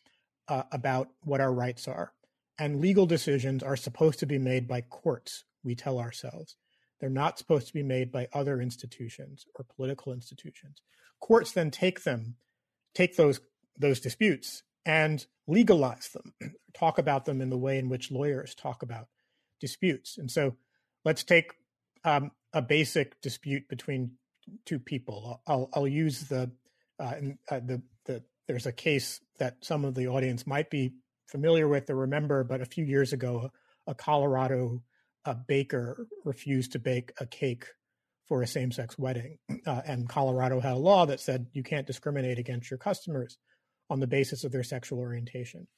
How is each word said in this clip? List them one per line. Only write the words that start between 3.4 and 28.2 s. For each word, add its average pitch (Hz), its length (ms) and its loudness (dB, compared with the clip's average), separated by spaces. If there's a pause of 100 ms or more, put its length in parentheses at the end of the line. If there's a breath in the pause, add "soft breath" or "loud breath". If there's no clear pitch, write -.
are 135 140 -2
supposed 147 440 2
to 156 60 0
be 139 120 0
made 127 280 2
by 123 140 -2
courts, - 640 -6 (180)
we 120 120 -2
tell 127 240 -4
ourselves. 127 580 -10 (440)
They're 135 100 -4
not 139 280 0
supposed 143 280 2
to - 80 -14
be 151 80 -2
made 127 280 0
by 123 220 -4
other 139 300 0
institutions 123 840 -10 (100)
or 127 120 -14 (100)
political 135 340 -6
institutions. 143 720 -16 (400 soft breath)
Courts 226 320 8
then 160 180 2
take 185 320 0
them, 120 340 -2 (580)
take 180 220 4
those, 147 240 6 (380)
those 139 220 4
disputes - 640 0 (240)
and 156 400 2 (200)
legalize 160 640 6
them, - 320 -16
<clears throat> - 340 -14
talk - 240 2
about 139 280 0
them 131 160 -2
in 131 80 -2
the 127 80 -2
way 135 200 0
in 131 120 -2
which 127 200 -6
lawyers 135 440 -4
talk - 280 -10
about 117 260 -10 (520)
disputes. - 560 -2
And 135 140 -8
so 135 260 2 (480)
let's 156 200 2
take, 165 280 6 (520)
um, 143 260 2 (240)
a 151 80 2
basic 143 580 0
dispute 139 480 -6
between 127 440 -6 (520)
two 151 140 -4
people. 120 680 -10
I'll, 135 280 0
I'll 143 120 2
use 147 360 0
the, 127 280 -2 (480)
uh, 127 200 -6
in, 139 200 -8 (120)
uh, 131 100 -4
the, 123 220 -6 (240)
the, 120 160 -6 (240)